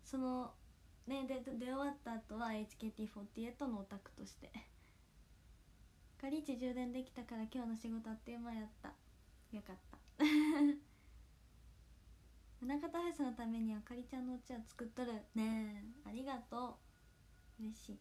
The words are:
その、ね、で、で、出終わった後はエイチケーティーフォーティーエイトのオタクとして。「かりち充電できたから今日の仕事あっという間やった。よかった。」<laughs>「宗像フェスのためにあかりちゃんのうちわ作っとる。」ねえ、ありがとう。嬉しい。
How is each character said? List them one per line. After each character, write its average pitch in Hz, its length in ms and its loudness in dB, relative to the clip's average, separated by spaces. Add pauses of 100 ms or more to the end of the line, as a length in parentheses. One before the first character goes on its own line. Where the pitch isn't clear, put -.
そ 269 160 -2
の、 254 340 0 (540)
ね、 269 180 0
で、 262 140 0
で、 240 180 -4
出 247 160 0
終 - 0 -
わ 277 140 2
っ 277 160 0
た 233 100 -4
後 220 240 -4
は 226 160 0
エ 214 80 0
イ 208 60 -2
チ - 100 -16
ケ 220 100 -4
ー 214 40 0
テ - 120 -6
ィ - 20 2
ー - 40 -6
フ 202 120 -10
ォ - 20 -6
ー - 40 -6
テ - 140 -6
ィ 226 40 0
ー - 20 -4
エ 247 40 -4
イ 247 40 -12
ト 277 120 0
の 220 120 0
オ 196 40 -4
タ 196 140 -8
ク - 140 -12
と 220 140 -12
し - 100 -14
て。 - 160 -16 (1700)
「か 269 80 -2
り 302 140 2
ち 269 140 0
充 247 180 2
電 247 160 0
で 254 120 -2
き 254 80 -10
た 247 120 -8
か 233 120 -6
ら 220 160 0
今 254 120 -2
日 226 60 0
の 226 80 0
仕 226 120 -4
事 226 220 -2
あ - 20 -2
っ 220 100 -6
と - 60 -8
い 240 60 -6
う 233 40 -6
間 233 140 -4
や 214 120 -2
っ 214 40 -12 (120)
た。 - 120 -10 (580)
よ 208 120 -4
か 185 100 -10
っ 185 40 -10 (120)
た。」 - 80 -14 (220)
<laughs> - 20 10 (2500)
「宗 269 180 2
像 330 80 -2 (140)
フ 349 80 4
ェ 339 40 0
ス 294 100 2
の 247 100 4
た 233 140 -2
め 226 120 2
に 220 140 4
あ 208 80 -2
か 240 140 -10
り 247 80 -6
ち 262 120 -6
ゃ 254 40 -2
ん 254 80 -2
の 254 80 -2
う 240 100 -6
ち 262 80 -8
わ 233 140 -4
作 - 180 -6
っ - 40 -4
と 254 140 -2
る。」 240 100 0 (200)
ね 220 500 2 (220)
え、 208 40 -8
あ - 20 -6
り 247 140 -4
が 269 120 -2
と 233 400 -4 (840)
う。 220 40 -4
嬉 220 120 -4
し - 180 -12
い。 202 80 -12